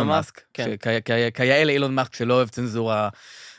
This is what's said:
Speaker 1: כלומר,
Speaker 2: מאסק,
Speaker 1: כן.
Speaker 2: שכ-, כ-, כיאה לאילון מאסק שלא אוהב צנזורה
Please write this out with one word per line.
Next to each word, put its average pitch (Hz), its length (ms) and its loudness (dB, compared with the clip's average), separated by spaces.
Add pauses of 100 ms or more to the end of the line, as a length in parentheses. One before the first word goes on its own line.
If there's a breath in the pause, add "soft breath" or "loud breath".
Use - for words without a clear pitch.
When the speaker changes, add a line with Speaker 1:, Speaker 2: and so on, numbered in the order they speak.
Speaker 1:
כלומר, 151 120 2
Speaker 2:
מאסק, - 240 -6 (140)
Speaker 1:
כן. 127 100 -4
Speaker 2:
שכ-, 110 240 -4 (160)
כ-, 117 320 0
כיאה 135 280 4
לאילון 139 300 0
מאסק 131 200 -2
שלא 123 200 0
אוהב 127 140 2
צנזורה 113 600 -2 (500 loud breath)